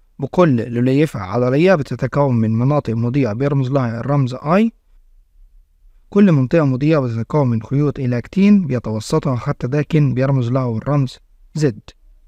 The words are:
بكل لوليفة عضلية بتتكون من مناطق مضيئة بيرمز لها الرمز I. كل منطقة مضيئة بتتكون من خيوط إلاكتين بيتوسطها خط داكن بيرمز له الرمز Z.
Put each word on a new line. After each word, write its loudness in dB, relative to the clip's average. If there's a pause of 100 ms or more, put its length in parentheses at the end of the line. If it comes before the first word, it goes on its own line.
(180)
بكل 0
لوليفة 0
عضلية 0
بتتكون -2
من 0
مناطق 0
مضيئة -2
بيرمز -2
لها -2
الرمز -2
I. 0 (1400)
كل 6
منطقة 2
مضيئة 0
بتتكون -2
من 0
خيوط -2
إلاكتين 2
بيتوسطها -2
خط -6
داكن 0
بيرمز 0
له -2
الرمز -2 (400)
Z. 2 (600)